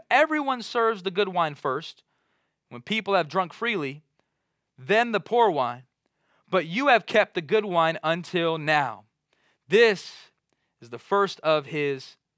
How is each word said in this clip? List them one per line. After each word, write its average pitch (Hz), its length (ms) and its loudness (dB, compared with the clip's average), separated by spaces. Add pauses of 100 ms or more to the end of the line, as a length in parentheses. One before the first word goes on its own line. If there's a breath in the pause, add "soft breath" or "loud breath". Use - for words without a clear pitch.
(100)
"Everyone 277 520 0
serves 226 400 -2
the 190 80 -4
good 190 180 -2
wine 170 260 -2
first, 139 480 -6 (680)
when 120 140 -16
people 202 320 -4
have 165 140 2
drunk 170 240 -4
freely, 156 500 -6 (760)
then 214 340 2
the 202 80 0
poor 226 300 2
wine. 127 340 -4 (640)
But 180 180 0
you 233 220 0
have 233 180 4
kept - 280 2
the 180 60 -2
good 196 240 0
wine 165 380 0
until 165 560 -2
now." 143 460 0 (640)
This 208 640 2 (500)
is 117 100 -20
the 120 80 -14
first 196 420 0
of 156 260 0
his 143 500 -6 (220)